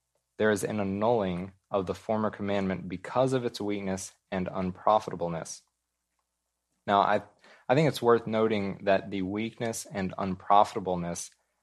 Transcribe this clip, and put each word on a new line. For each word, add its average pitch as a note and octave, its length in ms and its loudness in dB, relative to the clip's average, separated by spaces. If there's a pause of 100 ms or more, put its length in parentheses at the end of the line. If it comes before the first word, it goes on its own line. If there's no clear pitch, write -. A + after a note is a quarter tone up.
(360)
There G#2+ 140 4
is G2+ 120 2
an G#2+ 180 -2
annulling G2 720 0 (180)
of G2 160 0
the F#2+ 80 -4
former G#2+ 360 -2
commandment F#2+ 580 -2
because B2 440 -2
of B2+ 120 -2
its A#2 160 -6
weakness G2 520 -6 (180)
and F#2 180 -4
unprofitableness. F#2 1120 -2 (1200)
Now, G2+ 140 4
I, G2+ 220 2 (460)
I B2+ 60 4
think D3+ 140 4
it's - 120 -2
worth A#2 280 4
noting G#2+ 560 0
that G2 260 2
the G2 120 -4
weakness A2 640 -6
and F#2+ 300 -6
unprofitableness F#2 1160 0 (300)